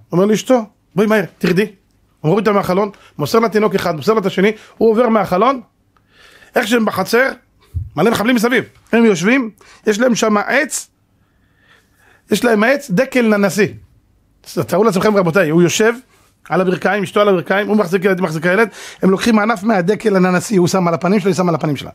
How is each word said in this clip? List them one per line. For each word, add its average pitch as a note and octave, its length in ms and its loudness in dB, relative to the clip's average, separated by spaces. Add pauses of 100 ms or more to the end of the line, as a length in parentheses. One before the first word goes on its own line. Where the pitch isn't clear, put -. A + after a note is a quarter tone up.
(120)
אומר F3 120 2
לאשתו, A3 420 0 (280)
"בואי G#3 120 0
מהר, G#3 180 2 (140)
תרדי." F3+ 240 0
הוא - 640 -8
מוריד G3 200 0
אותה G3+ 100 2
מהחלון, F#3+ 320 -2 (280)
מוסר D3 200 0
לתינוק G#3+ 360 0
אחד, F3+ 220 -2
מוסר D#3 180 0
לה A3 60 0
את F#3+ 60 -4
השני, G3 260 0 (260)
הוא A3+ 120 4
עובר A3+ 180 2
מהחלון, A3 520 0 (920)
איך A3+ 140 -2
שהם A3+ 160 2
בחצר, A3 440 0 (680)
מלא F3+ 140 2
מחבלים A#3 260 0
מסביב. A#3 280 0 (280)
הם A#3 120 4
יושבים, A3 460 2 (360)
יש G#3+ 120 0
להם A#3+ 160 2
שם G#3+ 220 0
עץ, B3 540 -4 (1400)
יש G#3 140 -2
להם A3 200 2
עץ, C#4 260 -2
דקל B3+ 320 0
ננסי. G3+ 520 0 (680)
אז - 140 -10
תארו F3 260 0
לעצמכם, G#3 320 0
רבותיי, F3 340 0
הוא E3 120 4
יושב G#3+ 320 2 (540)
על D#3 120 -2
הברכיים, F#3 420 -2
אשתו G3+ 180 -2
על G#3 80 4
הברכיים, G3 400 0
הוא G#3+ 80 0
מחזיק F#3 280 -2
ילד, F#3 160 0
מחזיק D#3+ 260 -4
הילד, G3 220 2 (340)
הם F3+ 80 4
לוקחים A3 280 2
ענף G#3 240 0
מהדקל G3+ 540 0
הננסי, F3+ 400 0
הוא F3 120 4
שם F#3 200 0
על E3+ 60 0
הפנים F#3 260 0
שלה, F#3 80 -2
היא F3 80 0
שם F3+ 120 0
על E3 60 0
הפנים D3+ 220 -2
שלה. E2 180 -14